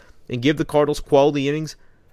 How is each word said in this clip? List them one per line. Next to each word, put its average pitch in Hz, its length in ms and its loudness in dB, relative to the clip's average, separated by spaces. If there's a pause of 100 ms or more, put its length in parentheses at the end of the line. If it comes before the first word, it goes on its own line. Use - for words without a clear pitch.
(280)
and 120 140 -8
give 147 160 0
the 156 60 -4
Cardinals 147 360 0
quality 143 480 2
innings, 151 280 -6 (360)